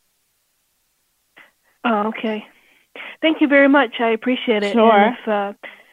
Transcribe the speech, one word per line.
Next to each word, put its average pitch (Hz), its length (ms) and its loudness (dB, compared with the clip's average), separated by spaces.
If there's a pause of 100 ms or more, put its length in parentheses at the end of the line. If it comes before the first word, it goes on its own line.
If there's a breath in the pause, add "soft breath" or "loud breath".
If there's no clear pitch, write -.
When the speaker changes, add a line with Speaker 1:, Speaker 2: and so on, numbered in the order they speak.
(1800 soft breath)
Speaker 1:
Oh, 214 240 -2
okay. 220 360 -8 (800 loud breath)
Thank 311 200 0
you 294 60 2
very 277 200 4
much. 269 320 0
I 226 100 0
appreciate 226 520 -2
it. 202 100 -4
Speaker 2:
Sure. 226 200 4
Speaker 1:
And 214 260 2
if, - 100 -14
uh, 202 240 -4 (400 loud breath)